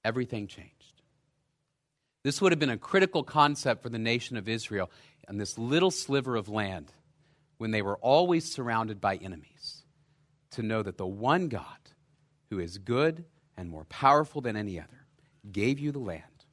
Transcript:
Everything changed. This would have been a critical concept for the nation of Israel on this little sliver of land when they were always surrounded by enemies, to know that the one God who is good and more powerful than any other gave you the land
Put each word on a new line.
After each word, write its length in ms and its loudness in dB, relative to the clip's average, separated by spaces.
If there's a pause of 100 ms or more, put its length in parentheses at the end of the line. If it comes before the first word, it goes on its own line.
Everything 420 -2
changed. 540 -20 (1200)
This 180 -2
would 120 6
have 60 2
been 100 2
a 80 0
critical 460 2
concept 600 2
for 60 -8
the 100 -6
nation 380 0
of 100 -6
Israel 420 -2 (380)
on 100 -8
this 200 -6
little 340 2
sliver 460 -2
of 100 -4
land 440 -4 (680)
when 140 -4
they 100 2
were 160 -2
always 520 4
surrounded 520 -2
by 160 2
enemies, 680 -14 (680)
to 120 -6
know 180 0
that 160 -6
the 80 -4
one 420 0
God 180 -6 (840)
who 100 -4
is 180 -6
good 480 0 (320)
and 120 -10
more 160 -12
powerful 560 4
than 140 -4
any 240 -4
other 260 -18 (460)
gave 280 0
you 120 -4
the 80 -8
land 240 -8 (300)